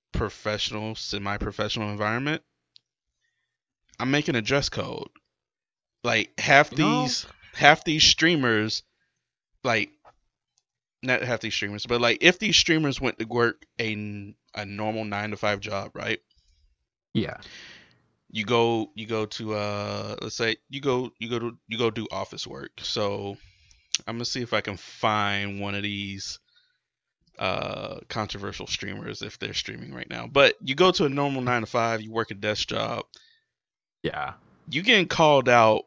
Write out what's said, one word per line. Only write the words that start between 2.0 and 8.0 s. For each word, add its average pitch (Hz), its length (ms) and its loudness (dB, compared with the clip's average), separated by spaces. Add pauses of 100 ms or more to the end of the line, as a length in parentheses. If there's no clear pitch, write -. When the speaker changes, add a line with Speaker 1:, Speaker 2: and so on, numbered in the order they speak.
Speaker 1:
I'm 127 120 0
making 147 240 0
a 113 60 0
dress 131 280 0
code. - 400 -8 (960)
Like, 113 360 0
half 139 320 6
Speaker 2:
You - 60 -6
know? 151 360 2
Speaker 1:
these, - 140 -6 (280)
half 147 280 8
these 156 200 2